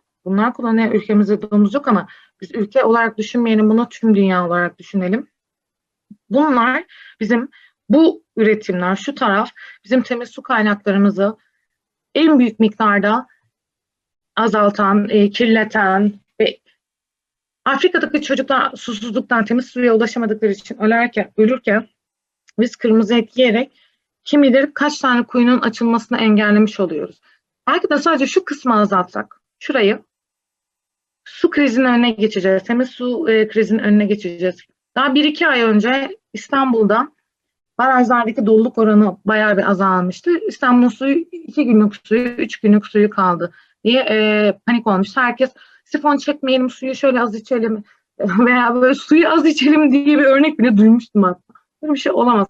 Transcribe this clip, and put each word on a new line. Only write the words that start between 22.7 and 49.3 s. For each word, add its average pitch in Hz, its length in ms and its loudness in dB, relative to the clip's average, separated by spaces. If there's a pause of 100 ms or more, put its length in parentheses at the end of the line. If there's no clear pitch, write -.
kırmızı 220 400 2
et 233 220 -2
yiyerek 247 340 0 (520)
kim 294 200 2
bilir 277 300 2
kaç 294 260 -4
tane 247 240 0
kuyunun 247 360 0
açılmasını 233 580 -4
engellemiş 214 640 2
oluyoruz. 160 420 -6 (460)
Belki 359 220 -2
de 294 80 0
sadece 285 300 0
şu - 180 -2
kısmı 247 340 -2
azaltsak, 190 600 -4 (180)
şurayı, 226 400 -2 (1300)
su - 240 -4
krizinin 262 360 0
önüne 240 260 2
geçeceğiz. 190 520 -2
Temiz 247 260 -4
su, 247 400 -6
e, 220 180 2
krizinin 214 320 -2
önüne 208 260 2
geçeceğiz. 185 500 -4 (400)
Daha 269 200 0
bir 294 80 2
iki 320 240 0
ay 254 140 0
önce 233 560 0 (160)
İstanbul'da 233 760 0 (680)
barajlardaki 240 680 0
doluluk 226 320 2
oranı 214 480 2
bayağı 214 320 0
bir 190 120 -2
azalmıştı. 185 600 -2 (160)
İstanbul'un 247 420 2
suyu, 269 260 -2 (160)
iki 320 340 -4
günlük 214 300 2 (120)
suyu, 247 200 -2
üç 233 320 -10
günlük 208 280 2
suyu 208 220 0
kaldı 175 440 -2 (300)
diye, 247 260 0
e, 214 440 0 (120)
panik 233 220 0
olmuş. 269 300 -2
Herkes 254 320 -2 (360)
"Sifon 294 320 -2
çekmeyelim, 262 520 -2
suyu 262 260 -10
şöyle 254 260 0
az 220 140 -4
içelim 220 480 -4 (340)
<laughs> - 20 -18
veya 240 560 0
böyle 254 180 2
suyu 311 360 2
az 311 160 2